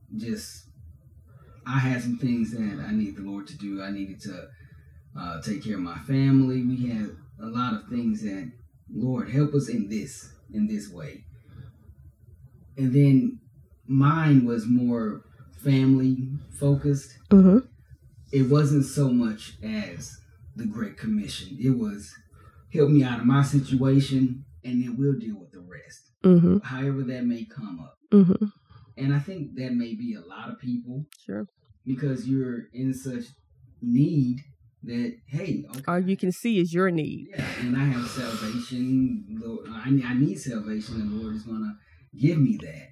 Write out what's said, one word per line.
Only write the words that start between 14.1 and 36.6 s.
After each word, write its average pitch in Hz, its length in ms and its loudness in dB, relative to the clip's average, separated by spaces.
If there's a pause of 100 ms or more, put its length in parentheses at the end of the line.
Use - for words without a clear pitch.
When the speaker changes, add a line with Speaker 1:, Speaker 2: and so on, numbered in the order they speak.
Speaker 1:
was 117 220 -2
more 120 580 0 (380)
family 131 680 4 (300)
focused. 143 580 0 (120)
Speaker 2:
Mm-hmm. 190 360 10 (680)
Speaker 1:
It 135 160 4
wasn't 143 360 4
so 139 240 0
much 117 540 -2
as 214 540 -8 (380)
the 226 120 -8
Great 208 300 -6
Commission. - 640 -6
It 127 160 2
was, 104 360 -6 (600)
"Help 147 180 4
me 143 120 8
out 123 180 -2
of 117 60 2
my 139 160 6
situation, 135 1000 2 (180)
and 123 200 -2
then 120 140 -6
we'll 135 220 0
deal 107 220 -10
with 85 100 -20
the - 100 -20
rest." - 420 -20 (220)
Speaker 2:
Mm-hmm. 180 340 8
Speaker 1:
However 135 460 -4
that 123 200 -6
may 117 200 -2
come - 340 -14
up. - 160 -20 (180)
Speaker 2:
Mm-hmm. 196 340 6 (500)
Speaker 1:
And 139 180 0
I 147 60 2
think 156 360 -10
that 127 180 -4
may 117 200 -2
be 113 200 -8
a 90 120 -18
lot - 240 -16
of 120 80 -14
people. 123 460 -8 (200)
Speaker 2:
Sure. 202 220 -8 (380)
Speaker 1:
Because 127 420 -4
you're 127 460 -2
in 131 200 -4
such 127 320 -8 (560)
need 127 580 2 (440)
that, 117 340 -6 (120)
hey, 156 420 -6
okay. 135 160 -14
Speaker 2:
All 175 140 -2
you 190 160 0
can 185 160 -2
see 226 260 -2
is 170 160 0